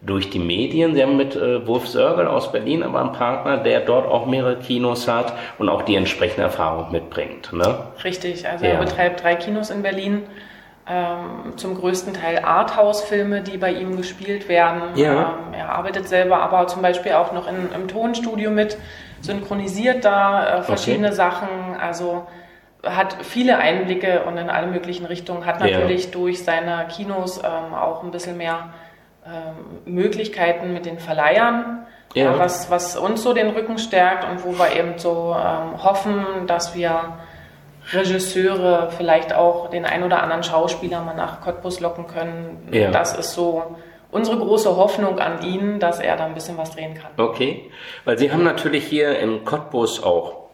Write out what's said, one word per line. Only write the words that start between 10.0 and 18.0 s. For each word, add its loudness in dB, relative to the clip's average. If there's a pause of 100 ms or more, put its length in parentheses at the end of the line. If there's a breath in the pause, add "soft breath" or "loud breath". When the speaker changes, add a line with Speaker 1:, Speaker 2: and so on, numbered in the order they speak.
Speaker 2:
ähm, -4
zum -6
größten -2
Teil 0
Arthouse-Filme, 2
die -8
bei 2
ihm -4
gespielt -6
werden. 4 (140)
Speaker 1:
Ja. 6
Speaker 2:
Ähm, 0
er -6
arbeitet -4
selber 4
aber 4
zum -4
Beispiel 2
auch 4
noch -4
in, -4
im -6
Tonstudio -2